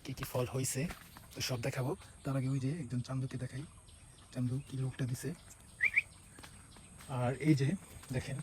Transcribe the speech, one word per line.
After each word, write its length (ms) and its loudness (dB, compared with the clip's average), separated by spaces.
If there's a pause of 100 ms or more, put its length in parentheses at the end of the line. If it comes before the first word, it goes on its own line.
কী 140 -6
কী 140 -4
ফল 220 4
হইছে, 280 2 (520)
তো 60 -10 (100)
সব 180 2
দেখাবো। 240 2 (320)
তার 160 2
আগে 140 4
ওই 120 4
যে 60 4 (100)
একজন 260 0
চান্দুকে 360 0
দেখাই, 200 -4 (680)
চান্দু 220 4 (120)
কি 160 -6
লোকটা 280 0
দিছে। 180 -2 (1900)
আর 120 4 (180)
এই 120 12
যে 80 6 (460)
দেখেন 280 -2